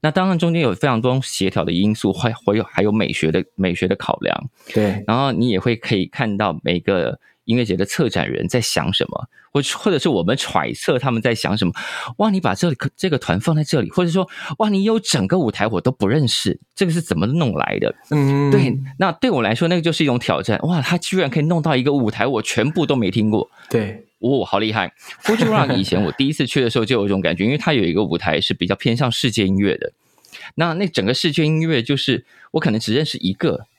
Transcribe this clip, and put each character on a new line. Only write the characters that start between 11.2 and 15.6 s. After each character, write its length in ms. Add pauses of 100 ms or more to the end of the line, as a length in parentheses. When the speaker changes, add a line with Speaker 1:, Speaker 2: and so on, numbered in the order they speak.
Speaker 1:
在 140
想 200
什 120
么。 60 (440)
“哇， 140
你 80
把 160
这 160
个， 240
这 140
个 100
团 200
放 160
在 80
这 180
里。” 100
或 120
者 60
说 180 (320)
，“哇， 100
你 140
有 160
整 280
个 100
舞 140
台 160